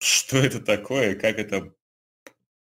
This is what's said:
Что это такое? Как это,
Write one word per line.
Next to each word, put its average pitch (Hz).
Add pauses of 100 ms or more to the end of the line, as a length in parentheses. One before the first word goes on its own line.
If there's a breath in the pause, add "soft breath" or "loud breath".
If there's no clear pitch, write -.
Что -
это 131
такое? 107
Как 110
это, 98 (920)